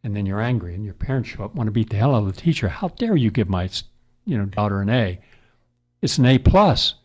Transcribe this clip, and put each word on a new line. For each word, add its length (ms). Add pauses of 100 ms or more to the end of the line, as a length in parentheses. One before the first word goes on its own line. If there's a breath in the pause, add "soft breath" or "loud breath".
And 120
then 100
you're 160
angry 320
and 120
your 80
parents 360
show 140
up, 100
wanna 160
beat 200
the 80
hell 180
out 40
of 60
the 160
teacher. 280
"How 180
dare 280
you 140
give 200
my 160
s-, 180 (420)
you 120
know, 80
daughter 360
an 80
A? 300 (840 soft breath)
It's 160
an 80
A 120
plus 680